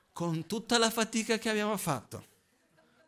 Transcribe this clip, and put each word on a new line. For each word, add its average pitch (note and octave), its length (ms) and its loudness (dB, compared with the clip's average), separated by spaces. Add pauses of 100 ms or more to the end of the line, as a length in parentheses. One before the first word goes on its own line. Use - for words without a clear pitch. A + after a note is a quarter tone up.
(140)
Con E3 320 -2
tutta A#3 320 0
la A3+ 140 6
fatica A3+ 460 0
che A3+ 100 -6
abbiamo G#3+ 300 0
fatto, C3 500 -4 (800)